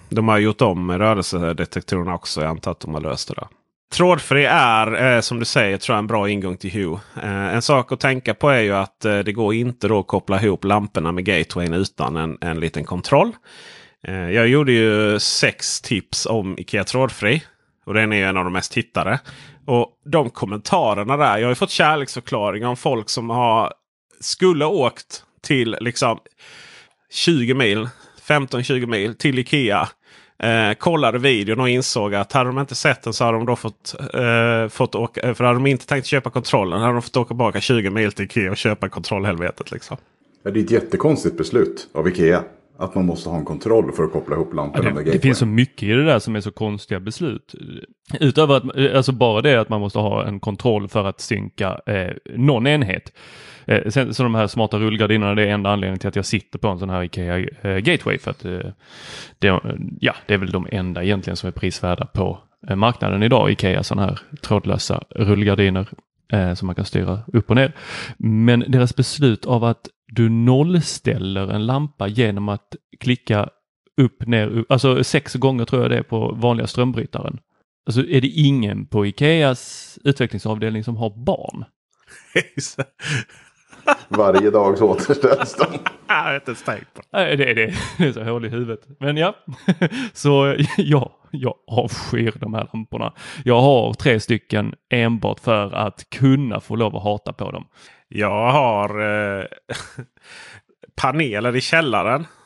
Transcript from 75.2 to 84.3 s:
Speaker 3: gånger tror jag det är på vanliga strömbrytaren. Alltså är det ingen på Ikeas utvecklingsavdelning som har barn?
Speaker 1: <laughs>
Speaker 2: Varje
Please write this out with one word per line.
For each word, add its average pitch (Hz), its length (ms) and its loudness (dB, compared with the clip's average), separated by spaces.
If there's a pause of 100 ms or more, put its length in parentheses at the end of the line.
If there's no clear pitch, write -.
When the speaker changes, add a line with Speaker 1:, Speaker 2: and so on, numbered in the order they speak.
Speaker 3:
gånger 127 320 2
tror 127 160 0
jag 120 100 2
det 120 60 2
är 117 60 -2
på 117 280 -4
vanliga 117 360 0
strömbrytaren. - 720 -4 (460)
Alltså 117 160 0
är 135 200 2
det 135 60 0
ingen 127 600 2
på 104 180 0
Ikeas 143 960 0
utvecklingsavdelning 110 800 -2
som 117 140 -6
har 113 280 -6
barn? - 420 -6
Speaker 1:
<laughs> - 1200 -8 (1200)
Speaker 2:
Varje 104 440 4